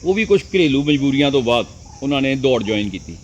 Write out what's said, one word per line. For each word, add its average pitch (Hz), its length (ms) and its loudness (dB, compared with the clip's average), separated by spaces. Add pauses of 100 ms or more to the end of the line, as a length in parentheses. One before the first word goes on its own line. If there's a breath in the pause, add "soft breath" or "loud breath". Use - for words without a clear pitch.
ਉਹ 180 100 0
ਵੀ 214 120 0
ਕੁਛ 190 180 2
ਘਰੇਲੂ 143 400 0
ਮਜਬੂਰੀਆਂ 139 480 2
ਤੋਂ 135 100 2
ਬਾਅਦ 117 240 0 (380)
ਉਹਨਾਂ 139 180 -2
ਨੇ 135 140 0
ਦੌੜ 127 280 0
ਜੁਆਇਨ 104 260 -2
ਕੀਤੀ। 90 340 -12